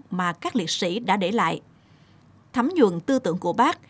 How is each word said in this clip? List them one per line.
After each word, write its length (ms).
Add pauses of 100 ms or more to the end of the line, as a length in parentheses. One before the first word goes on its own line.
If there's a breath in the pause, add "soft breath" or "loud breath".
(100)
mà 220
các 240
liệt 140
sĩ 280
đã 180
để 160
lại. 280 (920 soft breath)
Thấm 220
nhuần 260
tư 180
tưởng 200
của 140
Bác, 260 (120)